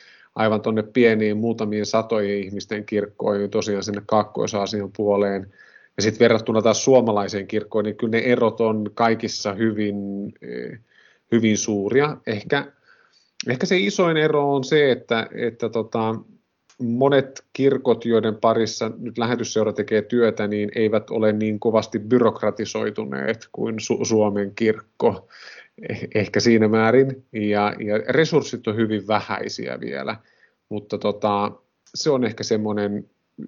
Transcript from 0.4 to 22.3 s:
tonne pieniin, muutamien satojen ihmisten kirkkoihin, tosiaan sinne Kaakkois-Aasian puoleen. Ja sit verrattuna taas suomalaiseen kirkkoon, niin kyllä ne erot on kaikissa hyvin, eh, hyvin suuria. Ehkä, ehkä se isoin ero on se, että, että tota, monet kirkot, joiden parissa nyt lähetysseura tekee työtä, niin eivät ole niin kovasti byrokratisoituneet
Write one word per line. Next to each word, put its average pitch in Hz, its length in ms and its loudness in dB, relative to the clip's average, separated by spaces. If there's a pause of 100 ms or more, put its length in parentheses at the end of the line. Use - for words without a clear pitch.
tonne 110 220 0
pieniin, 107 540 2
muutamien 110 480 -2
satojen 104 580 -2
ihmisten 101 420 -8
kirkkoihin, 101 640 -2
tosiaan 101 340 -2
sinne 104 220 -6
Kaakkois-Aasian 104 920 -2
puoleen. 101 560 0 (440)
Ja 98 60 -4
sit 107 160 0
verrattuna 113 420 4
taas 110 220 2
suomalaiseen 104 640 2
kirkkoon, 107 380 -4
niin 107 100 -4
kyllä 113 160 -4
ne 113 60 2
erot 117 440 2
on 107 320 0
kaikissa 110 600 -2
hyvin, 104 420 -2 (460)
eh, 62 380 -12 (520)
hyvin 110 260 4
suuria. 110 600 0 (100)
Ehkä, 139 440 -4 (760)
ehkä 123 180 -2
se 185 120 2
isoin 185 400 2
ero 147 380 2
on 135 80 0
se, 143 280 4
että, 117 440 -2
että 117 340 -4
tota, 113 460 -2 (680)
monet 131 720 2
kirkot, 127 520 2
joiden 110 300 2
parissa 113 640 0
nyt 113 200 -12
lähetysseura 113 560 -2
tekee 107 280 0
työtä, 110 460 0
niin 104 280 -2
eivät 110 340 0
ole 110 220 2
niin 107 280 -2
kovasti 110 400 0
byrokratisoituneet 110 1500 -2